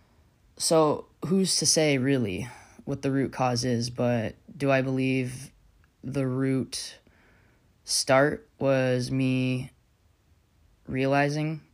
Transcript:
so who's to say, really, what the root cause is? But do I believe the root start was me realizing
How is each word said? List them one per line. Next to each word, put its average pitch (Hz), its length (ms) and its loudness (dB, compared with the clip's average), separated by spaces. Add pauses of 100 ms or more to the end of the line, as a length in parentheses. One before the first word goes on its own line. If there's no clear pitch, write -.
(560)
so 156 500 2 (200)
who's 190 300 2
to 160 100 0
say, 151 320 4
really, 123 500 0 (360)
what 139 180 -6
the 139 80 -2
root 135 220 0
cause 123 320 0
is? 120 260 -2
But 120 440 0 (220)
do 143 140 0
I 135 120 4
believe 131 680 -2 (520)
the 143 240 -4
root 131 720 -4 (840)
start - 640 2 (120)
was 131 520 0
me 127 600 -2 (1160)
realizing 143 760 0 (100)